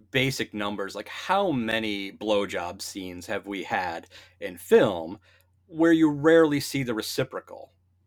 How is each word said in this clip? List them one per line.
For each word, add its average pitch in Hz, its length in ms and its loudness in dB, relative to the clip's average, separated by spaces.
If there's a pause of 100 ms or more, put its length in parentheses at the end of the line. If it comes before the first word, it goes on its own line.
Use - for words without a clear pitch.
(100)
basic 131 420 -2
numbers, 101 440 -6
like, 104 120 -10
how 190 440 0
many 110 580 -2
blowjob 98 720 -2
scenes 90 440 -10
have 98 200 -6
we 98 160 -6
had 87 460 -4 (320)
in 92 180 -10
film 101 640 2 (460)
where 165 260 2
you 160 180 6
rarely 147 480 6
see 139 240 -4
the 120 100 -4
reciprocal? - 800 -6 (360)